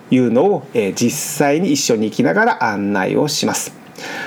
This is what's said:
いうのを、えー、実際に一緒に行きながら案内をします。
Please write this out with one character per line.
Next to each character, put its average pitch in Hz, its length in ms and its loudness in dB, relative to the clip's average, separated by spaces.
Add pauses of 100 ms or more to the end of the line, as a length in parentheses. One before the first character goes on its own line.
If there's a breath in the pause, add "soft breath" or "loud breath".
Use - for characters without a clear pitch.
(120)
い 131 80 4
う 123 120 2
の 131 140 4
を、 190 300 0
え 104 140 2
ー、 87 40 -4
実 120 180 0
際 - 480 0
に 180 140 0
一 139 40 2
緒 - 180 2
に 110 100 0
行 107 100 -4
き - 60 -2
な 160 140 0
が 214 100 4
ら - 180 0
案 101 300 -2
内 98 240 0
を 143 100 2
し 143 200 -2
ま 98 80 -2
す。 - 260 -10 (440 loud breath)